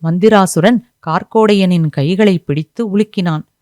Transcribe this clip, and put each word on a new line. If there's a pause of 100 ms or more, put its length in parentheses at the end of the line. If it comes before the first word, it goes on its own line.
மந்திராசுரன் (280)
கார்க்கோடையனின்
கைகளை
பிடித்து
உலுக்கினான். (200)